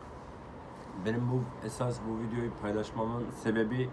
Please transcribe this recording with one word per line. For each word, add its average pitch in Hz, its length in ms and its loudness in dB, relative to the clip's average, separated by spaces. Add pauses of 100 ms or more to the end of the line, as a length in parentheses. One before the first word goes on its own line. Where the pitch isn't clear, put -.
(1040)
benim 120 260 2
bu, 127 340 0
esas 123 340 0 (100)
bu 113 100 0
videoyu 117 320 0 (100)
paylaşmamın 110 720 0
sebebi 113 600 4